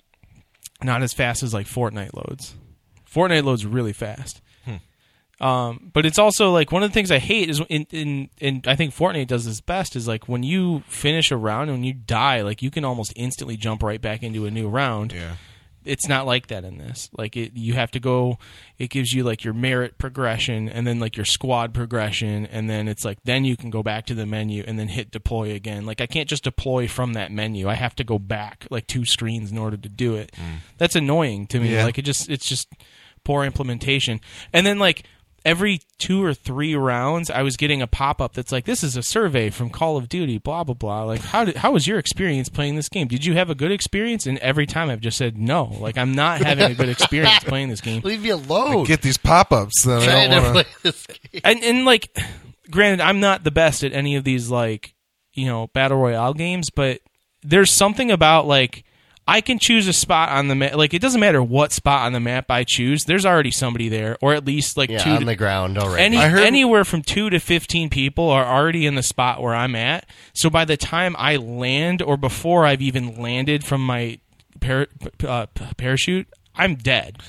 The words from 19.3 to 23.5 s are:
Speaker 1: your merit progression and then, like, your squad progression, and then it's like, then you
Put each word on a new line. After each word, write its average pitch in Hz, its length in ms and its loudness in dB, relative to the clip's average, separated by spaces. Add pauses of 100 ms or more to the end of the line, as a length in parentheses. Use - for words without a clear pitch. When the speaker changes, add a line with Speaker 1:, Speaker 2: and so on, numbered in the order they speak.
Speaker 1:
your 113 100 -4
merit 123 460 -2
progression 120 680 -4
and 117 200 -6
then, 117 120 -2
like, 113 160 -6
your 104 120 -6
squad 117 480 -2
progression, 107 720 -4
and 110 200 -6
then 107 200 -4
it's 107 180 -6
like, 98 180 -8
then 131 220 0
you 127 100 0